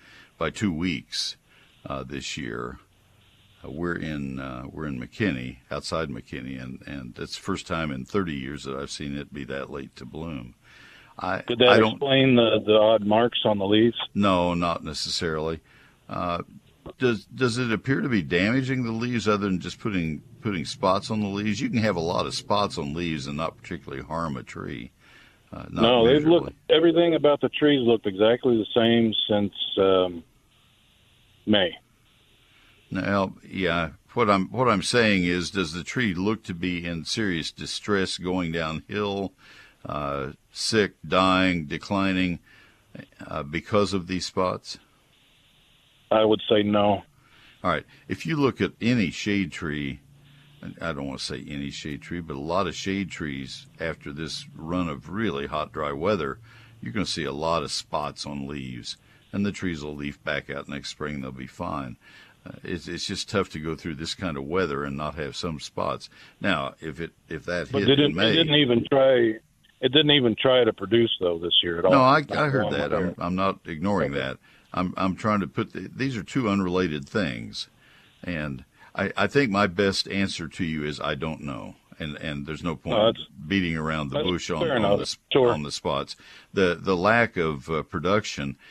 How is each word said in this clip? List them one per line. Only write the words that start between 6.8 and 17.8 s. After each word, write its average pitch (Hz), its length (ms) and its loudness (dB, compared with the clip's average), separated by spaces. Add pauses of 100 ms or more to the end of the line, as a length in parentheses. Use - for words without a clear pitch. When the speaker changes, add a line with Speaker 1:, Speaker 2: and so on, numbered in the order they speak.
Speaker 1:
and 65 320 -12
it's - 180 -10
the - 60 -12
first - 240 -4
time 82 260 -4
in 65 140 -8
thirty 87 300 -2
years 67 300 -8
that 67 120 -6
I've 69 140 -8
seen 71 260 -8
it 71 160 -12
be 71 120 -10
that 67 260 -8
late 69 240 -12
to 65 100 -16
bloom. 69 480 -10 (640)
I, 92 220 -2
Speaker 2:
Could - 200 -4
that 123 100 8
Speaker 1:
I 107 100 10
don't 110 140 6
Speaker 2:
explain 135 420 4
the, 110 280 6
the 107 120 6
odd 107 300 6
marks 110 400 4
on 107 120 4
the 98 80 0
leaves? 107 320 6 (160)
Speaker 1:
No, 90 400 4
not 85 300 0
necessarily. 80 760 -4 (480)
Uh, 87 360 -4 (560)
does, 120 260 0
does 120 320 -2
it 123 140 -2
appear 127 300 0